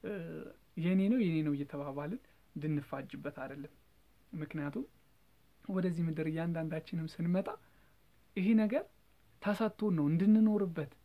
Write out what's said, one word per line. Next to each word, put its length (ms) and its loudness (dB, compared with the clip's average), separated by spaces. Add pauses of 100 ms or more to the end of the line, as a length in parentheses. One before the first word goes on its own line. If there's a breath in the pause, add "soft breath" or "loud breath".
እ፣ 80 -6 (640)
የኔ 320 2
ነው 120 2
የኔ 200 2
ነው 120 0
እየተባባልን 680 -6 (320 soft breath)
እንድንፋጅበት 880 -6
አይደለም። 340 -12 (600)
ምክንያቱም 520 -6 (800)
ወደዚህ 380 0
ምድር 240 -2
እያንዳንዳችንም 840 -4
ስንመጣ 400 0 (880 soft breath)
ይሄ 180 2
ነገር 300 4 (580)
ተሰጥቶን 520 0
ነው 120 4
እንድንኖርበት 880 4 (120)